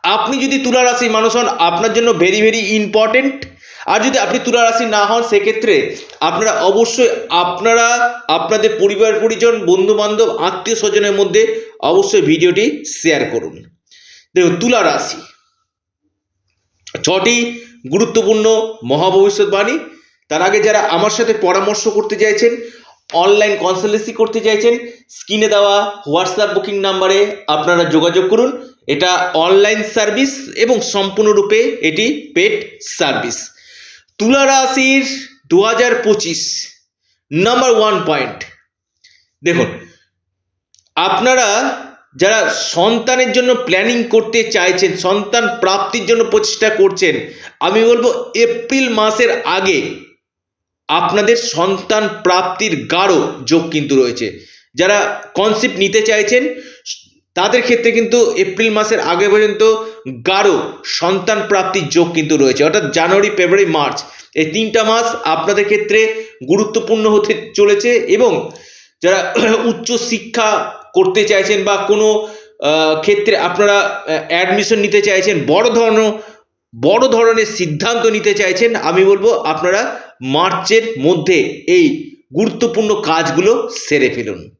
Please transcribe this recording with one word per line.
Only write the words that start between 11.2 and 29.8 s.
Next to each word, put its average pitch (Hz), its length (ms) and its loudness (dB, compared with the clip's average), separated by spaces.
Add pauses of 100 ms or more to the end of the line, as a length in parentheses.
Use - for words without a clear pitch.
অবশ্যই 196 420 2
ভিডিওটি 165 640 0
শেয়ার 147 400 -2
করুন। 104 380 -8 (720)
দেখুন, 175 200 4
তুলা 233 280 0
রাশি, 147 340 -2 (1900)
ছটি 233 580 0 (300)
গুরুত্বপূর্ণ 220 920 0
মহা 147 260 0
ভবিষ্যৎবাণী। 202 680 2 (500)
তার 156 120 -2
আগে 196 180 2
যারা 208 200 2
আমার 185 300 0
সাথে 226 240 0
পরামর্শ 202 540 0
করতে 208 280 -2
চাইছেন, 220 420 2 (560)
অনলাইন 202 440 2
কনসালটেন্সি 208 560 -2
করতে 220 260 -2
চাইছেন, 220 380 2 (320)
স্ক্রিনে 214 380 -2
দেওয়া 202 540 2 (140)
WhatsApp 196 380 0
বুকিং 202 260 -2
নাম্বারে 190 680 0
আপনারা 156 360 0
যোগাযোগ 156 460 2
করুন। 247 360 0 (220)
এটা 180 460 0
অনলাইন 196 500 2